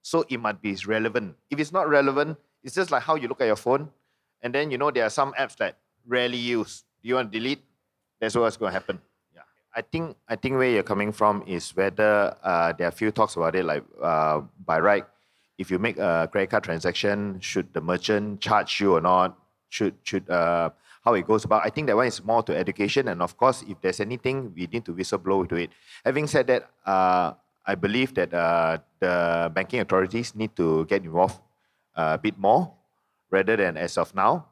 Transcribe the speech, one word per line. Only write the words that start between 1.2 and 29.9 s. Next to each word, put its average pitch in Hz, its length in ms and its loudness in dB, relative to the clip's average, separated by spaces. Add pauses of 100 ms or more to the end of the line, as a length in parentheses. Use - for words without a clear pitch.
If 143 80 -4
it's 151 140 -4
not 175 160 0
relevant, 143 500 2 (240)
it's - 140 -10
just 180 160 0
like - 100 0
how 156 140 0
you 127 100 -6
look 127 140 -8
at 123 60 2
your 107 100 4
phone, 139 340 -2 (500)
and 123 140 -6
then, 147 160 -2
you 123 80 -4
know, 143 140 0
there 120 120 2
are 107 60 0
some 139 220 -2
apps 135 240 -4
that 98 220 -4 (280)
rarely 123 320 0
use. 120 460 -4 (180)
Do 110 60 -12
you 127 80 2
want 117 160 -2
to 110 60 -4
delete? 131 260 -4 (560)
That's 110 140 -2
what's 117 220 2
gonna 98 160 -2
happen. 92 280 -6 (320)
Yeah. 80 100 -20 (300)
I 117 80 -6
think, 160 360 -8 (100)
I 117 80 -4
think 131 220 -2
where 131 120 4
you're 107 140 4
coming 104 300 0
from 104 340 2
is 90 300 -8
whether, 101 680 2
uh, 85 300 0
there 85 160 -2
are - 20 0
few 107 220 -2
talks 107 240 0
about 82 180 0
it, 90 100 0
like, 76 200 -2 (180)
uh, 78 380 0 (260)
by 80 140 2
right, 101 260 2 (520)
if 95 120 -10
you 90 80 0
make 107 200 -2
a 82 320 0
credit 98 200 -2
card 104 140 0
transaction, 95 760 -4
should - 340 -6
the 82 60 -4
merchant 101 600 -2
charge - 400 0
you 98 140 4
or 80 80 4
not? 90 340 4 (320)
Should, 101 260 -2 (100)
should, 92 260 -6
uh, 85 400 2 (340)
how 120 100 4
it - 120 0
goes 110 180 2
about. 107 220 2
I 113 40 0
think 147 180 -4
that 104 80 4
one 127 100 4
is 92 180 -6
more 113 200 2
to 82 120 -2
education. 101 520 0
And 87 120 -6
of 87 160 -4
course, 127 320 2
if 95 140 -14
there's 92 180 -2
anything, 123 540 -4
we 87 160 -8
need 117 160 -6
to 87 80 -8
whistleblow 92 540 0
to 85 80 -2
it. 85 140 -4 (340)
Having 139 240 0
said 139 180 2
that, 123 240 0 (160)
uh, 92 460 4 (340)
I 98 80 0
believe 107 400 -2
that, 87 180 0
uh, 85 460 2 (220)
the 85 520 0
banking 95 280 -2
authorities 95 540 0